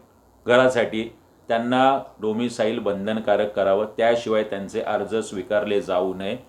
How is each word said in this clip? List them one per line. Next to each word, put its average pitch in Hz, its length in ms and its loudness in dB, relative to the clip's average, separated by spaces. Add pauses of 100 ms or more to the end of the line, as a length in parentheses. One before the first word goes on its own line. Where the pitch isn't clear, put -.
(480)
घरासाठी, 117 680 2 (320)
त्यांना 123 520 2 (220)
डोमिसाईल 113 580 -2
बंधनकारक 104 720 -2
करावं, 98 320 2
त्याशिवाय 113 580 0
त्यांचे 98 380 -6
अर्ज 101 340 -2
स्वीकारले 104 680 -2
जाऊ 92 320 0
नये. 98 240 -6 (120)